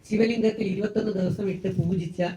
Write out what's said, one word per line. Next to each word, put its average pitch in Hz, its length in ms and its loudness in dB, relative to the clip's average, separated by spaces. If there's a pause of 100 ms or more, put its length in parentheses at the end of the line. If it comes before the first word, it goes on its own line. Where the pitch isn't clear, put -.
ശിവലിംഗത്തിൽ 220 640 2
ഇരുപത്തൊന്ന് 214 460 -2
ദിവസം 190 360 0
ഇട്ട് - 220 -4
പൂജിച്ച 170 460 0 (140)